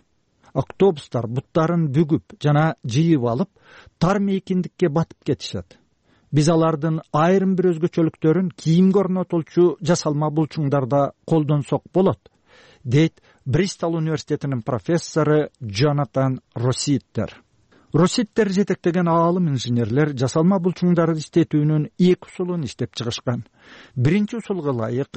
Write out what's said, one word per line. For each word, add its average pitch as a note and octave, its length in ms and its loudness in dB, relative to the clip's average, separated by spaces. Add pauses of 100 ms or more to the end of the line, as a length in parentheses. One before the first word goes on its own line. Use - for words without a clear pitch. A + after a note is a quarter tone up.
(540)
Октобустар C#3 720 -2
буттарын D#3+ 640 -2
бүгүп D3 500 -2
жана D3 360 0 (100)
жыйып C#3+ 400 2
алып, B2 240 -2 (480)
тар G3 220 2
мейкиндикке F#3 680 -2
батып D#3+ 360 -4
кетишет. - 540 -8 (520)
Биз D3 180 2
алардын D#3+ 540 0 (100)
айрым F#3+ 440 2
бир F3+ 180 2
өзгөчөлүктөрүн E3 840 0
кийимге F#3 440 4
орнотулчу F3 800 0
жасалма D3+ 480 -2
булчуңдарда C#3+ 840 0 (140)
колдонсок D3 560 0 (100)
болот, F3+ 380 0 (540)
дейт D3 360 0 (240)
Бристол E3 520 -2
университетинин D3 680 -4
профессору D3+ 840 0 (140)
Джонатан C3+ 800 -2 (140)
Роситтер. A#2+ 880 -4 (500)
Роситтер G3+ 560 0
жетектеген F3+ 600 0
аалым E3+ 420 2
инженерлер B2 640 0
жасалма D#3+ 480 2
булчуңдарды E3+ 560 0
иштетүүнүн D3+ 800 0
эки F3+ 300 2
усулун F3+ 360 -6
иштеп - 300 -8
чыгышкан. A#2+ 500 -6 (520)
Биринчи G3 400 0
усулга F3+ 340 -4
ылайык A#2+ 460 -4